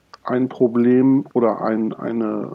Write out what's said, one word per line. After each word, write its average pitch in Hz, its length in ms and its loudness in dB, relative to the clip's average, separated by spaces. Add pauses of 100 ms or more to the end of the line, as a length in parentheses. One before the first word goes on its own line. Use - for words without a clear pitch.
(240)
ein 127 240 -2
Problem 127 760 2 (100)
oder 113 280 0
ein, 110 300 -2
eine 110 640 -6